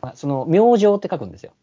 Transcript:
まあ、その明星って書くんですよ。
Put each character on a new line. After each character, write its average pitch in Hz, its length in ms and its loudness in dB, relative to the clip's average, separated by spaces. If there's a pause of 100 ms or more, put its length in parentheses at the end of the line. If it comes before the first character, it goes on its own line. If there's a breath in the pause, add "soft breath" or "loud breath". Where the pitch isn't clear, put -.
ま 131 100 -12
あ、 - 40 -20
そ - 120 -12
の 135 220 -4
明 185 180 4
星 214 280 4
っ 202 40 -4
て - 120 -10
書 175 80 -6
く 113 80 -12
ん 90 40 -16
で - 60 -20
す - 60 -20
よ。 - 100 -20 (100)